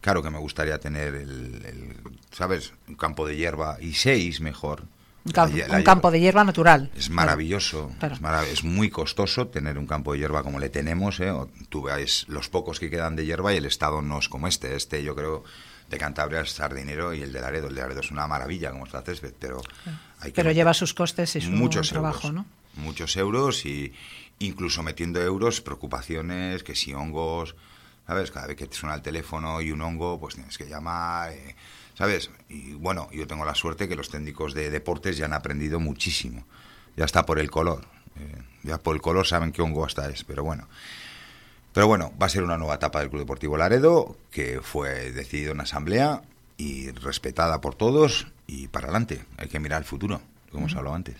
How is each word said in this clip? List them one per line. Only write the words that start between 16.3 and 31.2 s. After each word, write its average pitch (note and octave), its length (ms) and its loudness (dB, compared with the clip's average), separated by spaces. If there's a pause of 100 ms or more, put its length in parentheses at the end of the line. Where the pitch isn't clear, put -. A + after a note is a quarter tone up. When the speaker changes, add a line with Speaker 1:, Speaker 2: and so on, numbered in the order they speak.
Speaker 1:
es D#2+ 100 -4
sardinero D2 640 -4
y D2 80 -6
el C2+ 100 -8
de C2 80 -6
Laredo. C#2 280 -4
El C2+ 60 -8
de C2 60 -6
Laredo C2 200 -6
es C2 100 -6
una D2 160 -4
maravilla D2+ 460 -4
como C2+ 120 -10
está C2 140 -10
el C2 60 -10
césped, D2+ 340 -8
pero B1+ 240 -8 (220)
Speaker 2:
Claro. D#3+ 140 -10 (220)
Speaker 1:
hay - 120 -10
que - 40 -16
Speaker 2:
Pero E3 120 4
Speaker 1:
meter D#3+ 80 6
Speaker 2:
lleva E3 180 8
sus - 180 2
costes E3+ 440 -2
y D3+ 40 0
su E3+ 100 -2
Speaker 1:
muchos D#3+ 380 4
Speaker 2:
trabajo, D#3 400 0
Speaker 1:
euros, E3+ 160 -4 (320)
Speaker 2:
¿no? D2 60 -8
Speaker 1:
muchos D#2 340 -4
euros A2 480 2
y C#2+ 260 -4 (500)
incluso F2+ 420 -2
metiendo E2+ 400 -2
euros, G2 400 2
preocupaciones, D#2+ 1000 -6
que D2 120 -12
si - 180 -4
hongos, D#2+ 640 -4 (520)
¿sabes? F2+ 240 -2
Cada C#2 180 -10
vez D2 80 -8
que C#2+ 100 -10
te - 100 -12
suena D2+ 180 -4
el D2 60 -8
teléfono D#2+ 640 -6
y D#2 100 -2
un D2+ 80 -4
hongo, E2+ 400 -4
pues D2+ 140 -10
tienes - 240 -14
que D2 80 -12
llamar, E2+ 680 -6